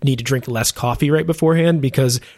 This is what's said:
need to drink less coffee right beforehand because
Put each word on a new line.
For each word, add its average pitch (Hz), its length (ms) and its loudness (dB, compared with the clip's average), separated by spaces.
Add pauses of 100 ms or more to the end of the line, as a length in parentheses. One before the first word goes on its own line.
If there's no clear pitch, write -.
need 135 160 0
to 120 60 -8
drink 131 240 -4
less 113 240 -4
coffee 123 400 -2
right 156 140 2
beforehand 165 540 2
because 127 400 0 (180)